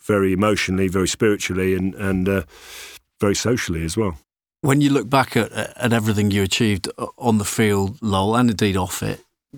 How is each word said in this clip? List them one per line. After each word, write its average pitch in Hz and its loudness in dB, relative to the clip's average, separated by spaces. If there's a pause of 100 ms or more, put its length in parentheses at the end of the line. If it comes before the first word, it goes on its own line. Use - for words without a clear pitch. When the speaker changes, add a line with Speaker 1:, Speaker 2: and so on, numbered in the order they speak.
Speaker 1:
very 98 2
emotionally, 95 2
very 90 0
spiritually, 95 0
and, 92 -2
and, 95 -2
uh, 95 0 (760)
very 101 2
socially 90 -2
as 82 -4
well. 98 -2 (440)
Speaker 2:
When 143 2
you 143 4
look 127 0
back 131 2
at, 110 0
at 113 -2
everything 107 2
you 101 2
achieved 101 0 (280)
on 113 2
the 101 -4
field, 101 0
Lowell, 101 0
and 120 4
indeed 101 0
off 92 -4
it, 104 -6 (340)